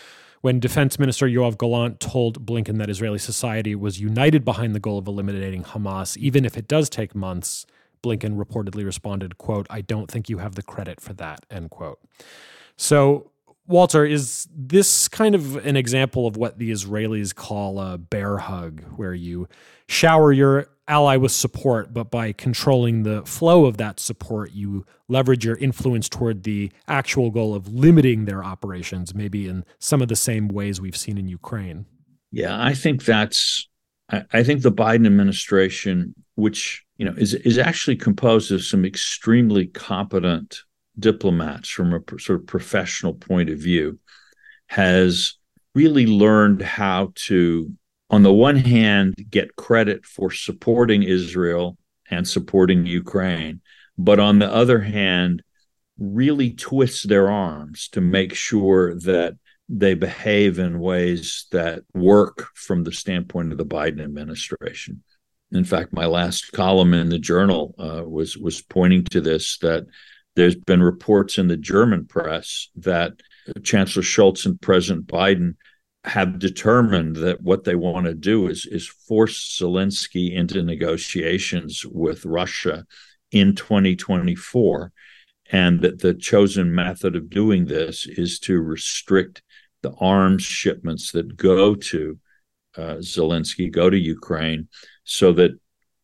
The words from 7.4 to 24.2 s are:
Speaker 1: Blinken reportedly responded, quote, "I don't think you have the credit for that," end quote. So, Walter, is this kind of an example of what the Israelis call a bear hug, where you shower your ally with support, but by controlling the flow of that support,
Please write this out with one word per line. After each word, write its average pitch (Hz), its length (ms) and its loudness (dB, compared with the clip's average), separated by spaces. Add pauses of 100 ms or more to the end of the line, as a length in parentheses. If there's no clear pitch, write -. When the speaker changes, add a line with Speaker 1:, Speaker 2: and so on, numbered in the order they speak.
Speaker 1:
Blinken 110 320 -4
reportedly 101 480 -8
responded, 95 520 -10
quote, 101 320 -6
"I 110 140 -12
don't 107 280 -8
think 113 200 -10
you 104 80 -8
have 98 160 -10
the 98 80 -12
credit - 380 -14
for - 140 -18
that," 82 360 -16
end 82 200 -14
quote. 78 280 -16 (800)
So, 143 560 2 (340)
Walter, 175 400 4
is 147 480 -4
this 160 540 2
kind 220 260 2
of 143 220 -2 (100)
an 143 100 2
example 127 520 0
of 107 80 -6
what 110 220 -6
the 113 120 -6
Israelis 104 640 -6
call 98 460 -8
a 92 180 -8
bear 98 400 -6
hug, 85 440 -12 (140)
where 92 180 -8
you 87 340 -10 (400)
shower 156 440 6
your 139 360 4 (180)
ally 143 320 4
with 127 140 2
support, 120 600 -2
but 117 180 -8
by 113 220 -4
controlling 120 680 0
the 107 240 -4
flow 165 400 4
of 113 100 0
that 107 240 -8
support, 107 520 -8